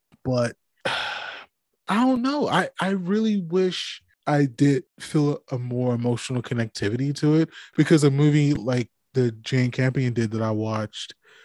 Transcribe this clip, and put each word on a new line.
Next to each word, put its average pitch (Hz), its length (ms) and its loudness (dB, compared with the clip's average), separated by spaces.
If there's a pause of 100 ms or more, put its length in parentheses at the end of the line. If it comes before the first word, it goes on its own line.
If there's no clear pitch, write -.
(240)
But 123 320 -2 (140)
<sighs> - 140 -20 (1040)
I 185 60 0 (100)
don't 254 180 2
know. 277 260 -2
I, 175 200 0 (120)
I 185 100 -2
really 202 500 0
wish 180 600 -4 (240)
I 147 200 4
did 135 380 2 (140)
feel 147 520 -2
a 131 80 -6
more 123 360 -2
emotional 120 480 -2
connectivity 117 760 -4
to 151 200 2
it, 160 120 2 (280)
because 151 280 4
a 143 60 8
movie 147 440 4
like 123 360 -4 (240)
the 123 180 2
Jane 123 400 0
Campion 131 400 0
did 113 200 0
that 113 100 -2
I 110 100 0
watched 110 600 -4 (300)